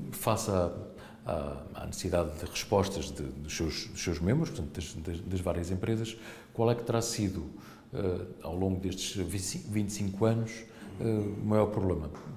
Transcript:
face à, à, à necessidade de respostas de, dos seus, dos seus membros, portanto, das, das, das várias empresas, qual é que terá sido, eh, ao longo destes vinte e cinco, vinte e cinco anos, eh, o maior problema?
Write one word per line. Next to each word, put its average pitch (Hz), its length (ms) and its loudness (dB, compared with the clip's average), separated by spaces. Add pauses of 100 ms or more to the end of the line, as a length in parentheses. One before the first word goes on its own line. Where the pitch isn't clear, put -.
(120)
face - 380 2
à, 90 220 4 (540)
à, 71 360 -2 (120)
à - 120 -8
necessidade 87 520 2
de - 80 -6
respostas 95 640 2
de, 73 120 -6
dos 71 340 -6
seus, 80 320 -2
dos - 140 -8
seus 82 180 0
membros, 135 300 4
portanto, - 240 -6
das, - 200 -6
das, 85 260 -6
das 92 200 -2
várias 85 300 0
empresas, 110 460 0 (360)
qual 113 180 6
é 120 40 6
que 117 100 -2
terá 113 180 2
sido, 92 420 0 (480)
eh, 92 340 0 (160)
ao - 140 -4
longo 92 220 4
destes - 380 -4
vinte 92 240 0
e - 20 -4
cinco, - 280 -6
vinte 104 180 2
e 101 40 -4
cinco 98 320 0
anos, 113 280 4 (480)
eh, 113 40 0
o 104 400 0
maior 107 220 8
problema? 85 440 2 (260)